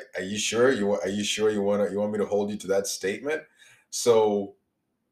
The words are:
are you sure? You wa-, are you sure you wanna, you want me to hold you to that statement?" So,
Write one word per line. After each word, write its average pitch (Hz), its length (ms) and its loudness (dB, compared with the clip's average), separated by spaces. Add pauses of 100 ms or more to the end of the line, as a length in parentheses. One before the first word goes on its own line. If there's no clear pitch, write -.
(160)
are 92 60 -6
you 101 160 -6
sure? 120 320 2
You 104 180 0
wa-, 101 140 2
are 92 60 -2
you 101 160 -2
sure 107 260 0
you 104 120 -2
wanna, 101 280 2
you 98 80 -4
want 104 140 -2
me 107 60 -4
to 98 80 0
hold 104 240 0
you 107 80 -6
to 90 100 -12
that 98 180 0
statement?" 110 560 -6 (480)
So, 107 640 2 (580)